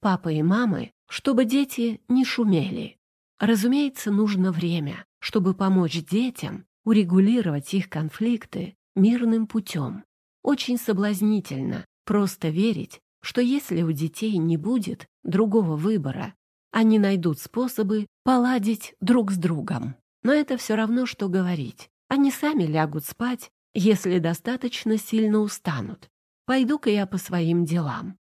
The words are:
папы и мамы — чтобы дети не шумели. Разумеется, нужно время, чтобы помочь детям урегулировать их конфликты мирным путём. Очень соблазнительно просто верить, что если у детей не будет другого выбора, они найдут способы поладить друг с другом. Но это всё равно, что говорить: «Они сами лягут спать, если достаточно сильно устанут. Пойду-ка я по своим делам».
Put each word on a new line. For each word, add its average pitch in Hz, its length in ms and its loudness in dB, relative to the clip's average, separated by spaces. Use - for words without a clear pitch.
папы 185 320 0
и 151 100 2
мамы — 202 480 0
чтобы 262 380 0
дети 233 640 -2
не 254 160 4
шумели. - 720 0
Разумеется, 233 720 0
нужно 196 400 2
время, 165 540 -4
чтобы 190 340 0
помочь 185 500 0
детям - 640 -4
урегулировать 190 920 2
их 190 160 -2
конфликты 190 840 -4
мирным 226 520 2
путём. 185 560 -6
Очень 247 360 0
соблазнительно 202 1080 -2
просто 196 440 0
верить, 185 500 -2
что - 180 -4
если 247 420 0
у 160 120 2
детей 165 440 -2
не 165 200 2
будет 208 500 -4
другого 196 540 2
выбора, 151 560 -2
они 220 280 4
найдут 185 400 0
способы 214 680 -4
поладить 247 760 0
друг 208 320 4
с 190 60 0
другом. 147 580 -2
Но 254 100 2
это 294 240 0
всё - 180 -4
равно, 233 300 0
что 202 240 -4
говорить: 180 600 -2
«Они 277 220 4
сами 294 320 0
лягут 151 420 0
спать, - 440 -6
если 190 460 2
достаточно 220 800 -2
сильно 214 420 2
устанут. - 720 -6
Пойду-ка 262 440 0
я 208 160 2
по 196 120 -6
своим 170 460 0
делам». 156 540 -4